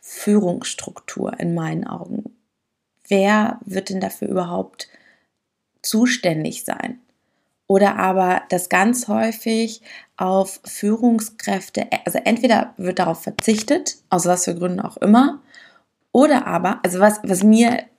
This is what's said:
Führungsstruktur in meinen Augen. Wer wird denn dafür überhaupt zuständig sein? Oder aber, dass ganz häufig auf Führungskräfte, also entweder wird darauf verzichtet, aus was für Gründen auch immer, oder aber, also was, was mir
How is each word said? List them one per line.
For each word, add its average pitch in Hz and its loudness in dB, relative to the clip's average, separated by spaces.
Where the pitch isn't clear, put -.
Führungsstruktur - -4
in 170 -2
meinen 160 -4
Augen. - -10
Wer 208 2
wird 190 -6
denn 190 -4
dafür 190 -6
überhaupt 185 -6
zuständig 190 -2
sein? - -8
Oder 202 4
aber, 185 0
dass 175 -2
ganz 226 2
häufig 220 -2
auf 190 0
Führungskräfte, 214 -2
also 170 -2
entweder 233 2
wird 180 -4
darauf 175 -2
verzichtet, 226 -2
aus 175 0
was 180 0
für 180 -4
Gründen 180 -4
auch - -10
immer, 262 4
oder 285 4
aber, 175 -2
also 180 0
was, 208 4
was 190 -2
mir 226 6